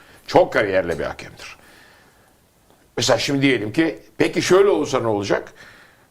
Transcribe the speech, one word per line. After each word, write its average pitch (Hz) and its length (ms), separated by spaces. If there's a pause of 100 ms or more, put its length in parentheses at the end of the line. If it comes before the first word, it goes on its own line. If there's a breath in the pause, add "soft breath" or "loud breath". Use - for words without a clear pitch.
(280 soft breath)
Çok - 260
kariyerli 95 460
bir 73 40
hakemdir. - 540 (1400 soft breath)
Mesela 117 220
şimdi 143 220
diyelim 117 320
ki, 160 260 (180)
peki 160 240
şöyle 196 280
olursa 147 300
ne 117 80
olacak? - 460 (580 soft breath)